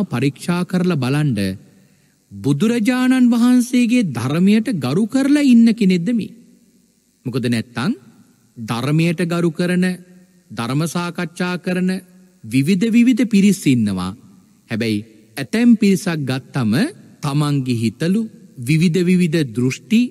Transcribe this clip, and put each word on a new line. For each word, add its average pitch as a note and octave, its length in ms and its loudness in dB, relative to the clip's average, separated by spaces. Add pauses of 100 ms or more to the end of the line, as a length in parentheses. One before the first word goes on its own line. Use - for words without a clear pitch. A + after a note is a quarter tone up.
පරීක්ෂා C#3+ 600 -4
කරලා F3 380 -2
බලන්න, C3+ 360 -2 (920)
බුදුරජාණන් A#3+ 1000 0
වහන්සේගේ B3 800 2
ධර්මයට F3 680 0
ගරු C#3+ 300 -2
කරලා C#4+ 400 2
ඉන්න A#3 280 6
කෙනෙක්ද F#3 360 0
මේ? - 260 -6 (880)
මොකද A#2+ 200 -4
නැත්තම් A#2+ 460 -4 (640)
ධර්මයට D3+ 680 -2
ගරු E3+ 260 0
කරන, F3+ 360 -2 (640)
ධර්ම A#2+ 360 -4
සාකච්ඡා F3 720 -6
කරන F3+ 320 -2 (540)
විවිධ C#3 460 0
විවිධ A#3+ 360 4
පිරිස් G3 380 4
ඉන්නවා. G2+ 480 0 (580)
හැබැයි A2 360 -4 (300)
ඇතැම් A3+ 400 0
පිරිසක් F#3+ 440 0
ගත්තම C3 520 -4 (460)
තමන්ගේ C#3+ 580 -2
හිතලු, D#3+ 460 -2 (320)
විවිධ D#3+ 500 0
විවිධ F3 420 2
දෘෂ්ටි, B2 540 -2 (100)